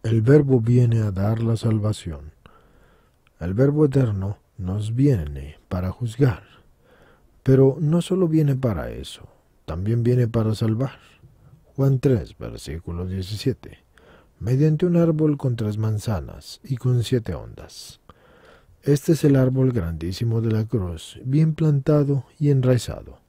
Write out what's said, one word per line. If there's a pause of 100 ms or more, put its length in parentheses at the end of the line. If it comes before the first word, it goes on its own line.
El
Verbo
viene
a
dar
la
salvación. (1040)
El
Verbo
eterno (180)
nos
viene (100)
para
juzgar. (1000)
Pero
no
solo
viene
para
eso, (380)
también
viene
para
salvar. (760)
Juan
tres,
versículo
diecisiete. (600)
Mediante
un
árbol
con
tres
manzanas
y
con
siete
ondas. (840)
Este
es
el
árbol
grandísimo
de
la
cruz,
bien
plantado (140)
y
enraizado. (100)